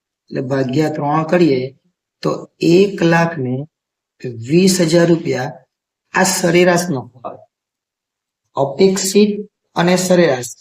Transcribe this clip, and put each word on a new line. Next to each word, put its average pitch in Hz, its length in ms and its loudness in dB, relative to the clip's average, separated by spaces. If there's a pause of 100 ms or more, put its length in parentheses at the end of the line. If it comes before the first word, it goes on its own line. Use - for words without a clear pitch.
(200)
એટલે - 220 -10
ભાગ્યા 135 520 -2
ત્રણ 151 300 -2
કરીએ 160 360 2 (600)
તો 156 80 -2 (400)
એક 196 320 4
લાખ 170 360 2
ને 127 160 -4 (880)
વીસ 180 400 2
હજાર 170 260 2
રૂપિયા 143 460 -2 (600)
આ 185 120 2
સરેરાશ 175 600 2
નફો 135 300 -8
આવે. - 240 -16 (1120)
અપેક્ષિત 190 760 0 (440)
અને 175 200 2
સરેરાશ 175 540 0 (100)